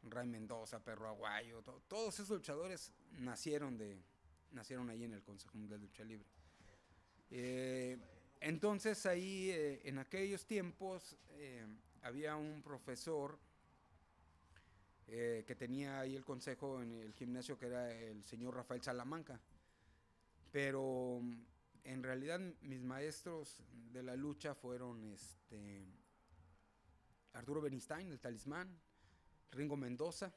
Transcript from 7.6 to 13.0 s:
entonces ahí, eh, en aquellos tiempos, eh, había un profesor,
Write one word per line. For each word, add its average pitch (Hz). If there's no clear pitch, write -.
entonces 202
ahí, 190
eh, 151
en 139
aquellos 190
tiempos, 185
eh, 131
había 147
un 151
profesor, 143